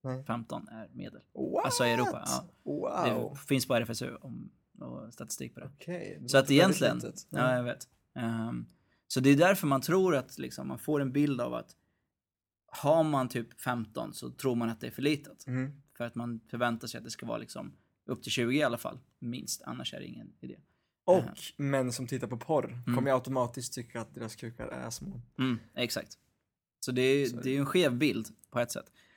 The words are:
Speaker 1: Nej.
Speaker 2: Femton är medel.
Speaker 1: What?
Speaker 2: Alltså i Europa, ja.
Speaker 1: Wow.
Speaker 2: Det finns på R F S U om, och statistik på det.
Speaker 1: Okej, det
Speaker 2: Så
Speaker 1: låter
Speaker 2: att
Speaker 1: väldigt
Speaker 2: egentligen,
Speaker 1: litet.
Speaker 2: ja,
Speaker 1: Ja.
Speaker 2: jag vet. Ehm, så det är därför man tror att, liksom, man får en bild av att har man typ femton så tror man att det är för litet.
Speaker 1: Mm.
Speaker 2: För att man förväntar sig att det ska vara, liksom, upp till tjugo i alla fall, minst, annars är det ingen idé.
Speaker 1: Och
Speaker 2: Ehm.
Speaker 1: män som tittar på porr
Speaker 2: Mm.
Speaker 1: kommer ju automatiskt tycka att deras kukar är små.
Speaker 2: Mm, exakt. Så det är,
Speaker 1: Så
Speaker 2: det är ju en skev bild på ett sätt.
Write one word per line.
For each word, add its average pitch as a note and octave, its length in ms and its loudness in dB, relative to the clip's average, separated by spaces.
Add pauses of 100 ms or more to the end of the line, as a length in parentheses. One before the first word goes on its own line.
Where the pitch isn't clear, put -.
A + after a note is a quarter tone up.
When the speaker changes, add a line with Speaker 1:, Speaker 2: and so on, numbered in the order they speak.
Speaker 1:
Nej. C3 220 -6
Speaker 2:
Femton A#2 440 -6
är A2 240 -16
medel. - 280 -14 (140)
Speaker 1:
What? - 300 -2
Speaker 2:
Alltså - 220 2
i A#2+ 60 4
Europa, - 340 2
ja. - 180 -2 (200)
Speaker 1:
Wow. A#2+ 720 -2
Speaker 2:
Det C#3 40 -14 (100)
finns C3+ 180 2
på C3 80 2
R A#2 80 4
F A2+ 80 -6
S A#2 120 -6
U A2+ 180 -8
om, A#2+ 300 -14 (300)
och B2 320 -14
statistik - 420 -10
på - 60 -14
det. B2 140 -14
Speaker 1:
Okej, - 480 -10
det B2+ 60 -10
Speaker 2:
Så C3+ 80 6
Speaker 1:
låter C3+ 80 10
Speaker 2:
att C#3+ 60 0
Speaker 1:
väldigt E3 320 8
Speaker 2:
egentligen, A#2+ 140 4
Speaker 1:
litet. - 340 -8
Speaker 2:
ja, - 80 -4
Speaker 1:
Ja. B2+ 180 4
Speaker 2:
jag B2 80 0
vet. A#2+ 240 -8 (300)
Ehm, A#2 480 -4 (420)
så - 120 0
det C3+ 100 8
är C#3 60 10
därför F3+ 300 6
man C3+ 140 4
tror F3+ 360 4
att, - 220 -4
liksom, C3 300 -8
man B2+ 100 -8
får D3+ 220 0
en C3+ 120 0
bild C#3+ 280 2
av A#2+ 140 -2
att - 220 -8 (920)
har D#3+ 380 4
man C#3 240 2
typ - 320 -6
femton A2+ 540 -4
så B2 160 -10
tror B2+ 260 0
man A#2 140 0
att A2+ 100 -8
det B2+ 60 -10
är A#2+ 40 -8
för C3 120 -8
litet. C#3+ 440 -2
Speaker 1:
Mm. C3 260 -4 (240)
Speaker 2:
För A#2+ 80 -4
att A#2 100 -8
man A#2+ 260 -8 (100)
förväntar A#2 380 -2
sig A#2 100 -10
att A2+ 60 -14
det A#2+ 60 -14
ska - 160 -10
vara, A#2 120 -4
liksom, - 340 -12 (340)
upp C3 160 -6
till A2+ 100 -6
tjugo B2 260 2
i D#3 40 2
alla B2 160 0
fall, - 200 -8 (200)
minst, - 440 -8
annars B2 320 -8
är - 60 -10
det F#2 60 -10
ingen - 340 -14
idé. - 160 -12 (480)
Speaker 1:
Och F3+ 140 8
Speaker 2:
Ehm. - 520 -2
Speaker 1:
män C3 220 2
som B2+ 140 -6
tittar B2+ 200 -4
på A#2 100 -6
porr C#3+ 360 0
Speaker 2:
Mm. A#2+ 120 -10 (120)
Speaker 1:
kommer C3+ 140 2
ju C3 40 6
automatiskt B2+ 600 -2
tycka A#2+ 260 -8
att A2 140 -12
deras A2+ 220 -10
kukar A#2 320 -10
är B2 220 -8
små. C3 300 -10 (180)
Speaker 2:
Mm, B2+ 200 0 (160)
exakt. - 440 -4 (640)
Så B2+ 120 -4
det C3+ 100 2
är, C3+ 240 6
Speaker 1:
Så A#2+ 100 -4
Speaker 2:
det B2 140 -4
är - 40 2
ju C#3 60 2
en C#3 60 2
skev C#3+ 300 4
bild A2+ 320 2 (220)
på A#2+ 100 0
ett A#2+ 120 0
sätt. - 200 -10 (240)